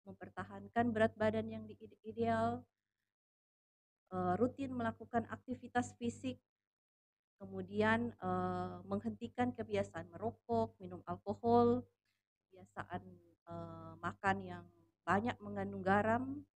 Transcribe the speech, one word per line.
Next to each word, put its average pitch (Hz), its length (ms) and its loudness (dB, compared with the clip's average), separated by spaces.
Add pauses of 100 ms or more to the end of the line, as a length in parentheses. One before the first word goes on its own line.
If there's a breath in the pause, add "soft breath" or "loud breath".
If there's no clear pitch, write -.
mempertahankan 202 880 -2
berat 220 240 4
badan 220 320 2
yang 220 240 -8
di-, 202 80 -16 (240)
ideal, 226 640 0 (1500)
eh, 180 300 0
rutin 254 340 -2
melakukan 226 560 -4
aktivitas 247 680 -4
fisik, 247 460 -6 (960)
kemudian, 208 800 0
eh, 180 600 0 (100)
menghentikan 226 680 -2
kebiasaan 196 580 -4
merokok, 226 680 -2
minum 180 240 -10
alkohol, 240 800 4 (640)
kebiasaan, 180 520 -10 (460)
eh, 165 540 -12
makan 190 420 2
yang 175 220 -10 (400)
banyak 202 340 4
mengandung 202 460 -4
garam 233 580 4 (120)